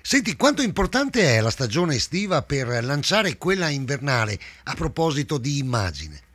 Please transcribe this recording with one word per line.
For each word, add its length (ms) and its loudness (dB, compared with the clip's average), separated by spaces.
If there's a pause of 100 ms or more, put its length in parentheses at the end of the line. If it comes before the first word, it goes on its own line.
Senti, 360 0
quanto 260 2
importante 760 2
è 40 6
la 100 2
stagione 460 0
estiva 460 -2
per 420 -2
lanciare 520 0
quella 320 0
invernale, 720 -2 (260)
a 100 -6
proposito 640 0
di 200 -2
immagine? 600 -2 (140)